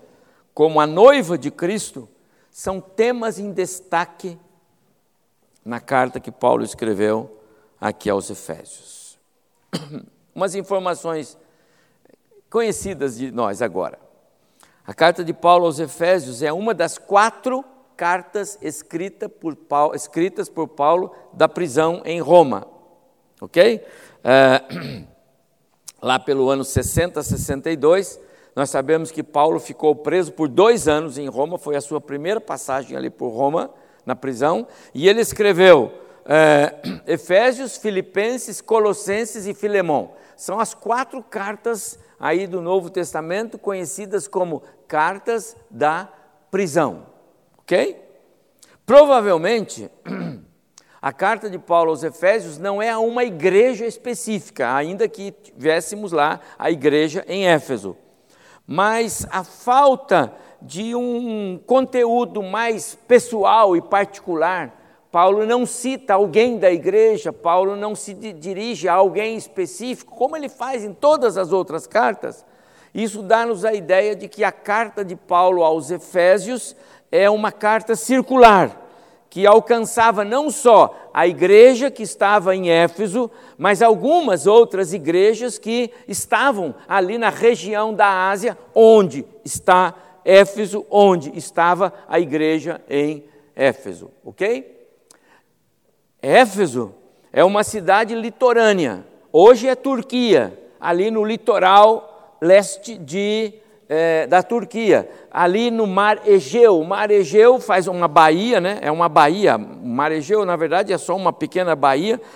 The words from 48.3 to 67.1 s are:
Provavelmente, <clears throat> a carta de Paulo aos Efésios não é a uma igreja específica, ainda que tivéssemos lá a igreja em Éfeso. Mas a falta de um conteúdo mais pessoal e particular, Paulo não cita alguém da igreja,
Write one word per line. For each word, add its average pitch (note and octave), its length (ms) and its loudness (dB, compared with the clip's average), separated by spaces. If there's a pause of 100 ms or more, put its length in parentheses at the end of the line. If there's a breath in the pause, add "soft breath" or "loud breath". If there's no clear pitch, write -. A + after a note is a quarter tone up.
Provavelmente, G#3+ 1040 2 (140)
<clears throat> - 380 -12 (600 soft breath)
a C#3 120 -6
carta G#3 360 -4
de F3+ 80 -10
Paulo E3 340 0
aos D3+ 120 -6
Efésios E3+ 540 -2
não G3 240 -6
é A3 80 -2
a A3+ 100 -4
uma A#3 240 -2
igreja G3+ 640 0
específica, G3 880 -6
ainda F3+ 320 -4
que G3 240 -14
tivéssemos E3 800 -6
lá D#3+ 280 -2 (180 loud breath)
a - 120 -4
igreja D3+ 580 -2
em F#3 200 -4
Éfeso. B2 480 -2 (720 soft breath)
Mas G#3 640 -4
a F#3 140 -8
falta B3 880 0 (280 loud breath)
de G3 340 -10
um A#3 720 -8
conteúdo A#3+ 760 0
mais G#3+ 540 -6 (120)
pessoal G#3+ 680 2
e E3+ 60 -2
particular, F3+ 1000 -6 (300 soft breath)
Paulo G3 320 2
não A#3+ 180 0
cita B3+ 520 -4
alguém G#3 420 0
da F3+ 140 2
igreja, F#3 600 0